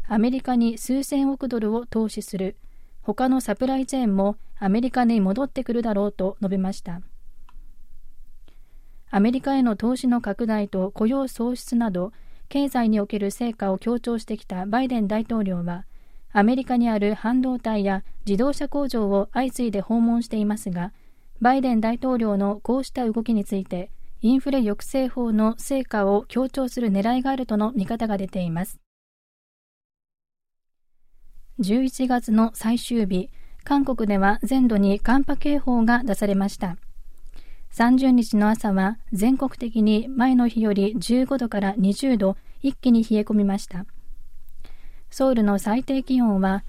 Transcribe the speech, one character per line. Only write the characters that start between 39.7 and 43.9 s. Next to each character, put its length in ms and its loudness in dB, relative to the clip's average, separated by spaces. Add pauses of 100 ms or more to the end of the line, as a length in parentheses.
に 280 4
前 260 4
の 120 6
日 140 0
よ 140 4
り 240 2
十 260 2
五 140 0
度 100 -2
か 120 -4
ら 160 0
二 180 2
十 240 2
度 180 2 (240)
一 140 0
気 180 2
に 100 6
冷 140 0
え 40 4
込 140 -2
み 100 4
ま 140 2
し 80 -12
た。 200 -8 (1200)